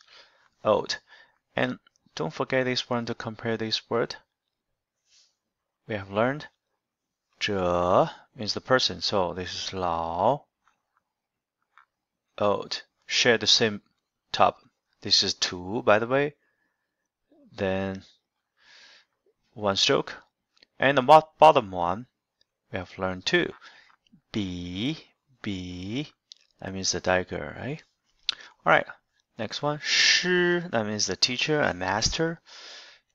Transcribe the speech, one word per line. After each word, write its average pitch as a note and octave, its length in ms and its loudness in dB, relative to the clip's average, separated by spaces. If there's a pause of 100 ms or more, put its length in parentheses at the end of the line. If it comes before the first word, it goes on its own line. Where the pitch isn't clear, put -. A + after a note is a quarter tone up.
(640)
old. - 340 0 (580)
And B2+ 220 -2 (380)
don't D#3+ 180 -6
forget C3 320 -2
this B2+ 240 -4
one A#2+ 160 -2
to A#2 80 -6
compare A2+ 440 -6
this A2 340 -6
word. A#2 240 -2 (1700)
We A2 100 -6
have G2 140 -10
learned B2 360 -2 (880)
者 F#2 720 2 (240)
means G#2+ 200 -8
the G#2 80 -6
person, B2 400 0
so F#2 320 0
this F2+ 200 -8
is - 200 -10
老, F2 720 0 (1900)
old. - 460 -2 (240)
Share A#2+ 300 4
the G#2 100 -2
same G#2 340 2 (500)
top. - 300 2 (400)
This - 200 2
is F#2+ 120 -2
two, F#2 480 -6
by G#2+ 180 4
the A#2 80 -2
way. C#3+ 280 -2 (1160)
Then F#2+ 540 -4 (1500)
one G#2 220 0
stroke. - 400 0 (640)
And C#3 180 4
the C3 40 4
bot-, D3+ 360 8
bottom C#3+ 340 8
one, F2+ 340 -2 (680)
we G#2 60 -8
have F2+ 200 -10
learned F#2 280 -4
too. - 260 0 (800)
比, F#2+ 680 -4 (440)
比, F#2+ 720 -8 (480)
that F#2+ 120 -10
means F#2+ 200 -4
the F2 80 -4
tiger, F2+ 580 -2
right? B2+ 240 -10 (840)
All E3 60 4
right, - 160 4 (500)
next - 240 -8
one, D3 180 -4
师, F3 880 0
that A2+ 160 0
means G#2 220 -4
the F#2 100 -4
teacher D3 420 -2
and F#2 200 0
master. A2+ 600 -2 (760)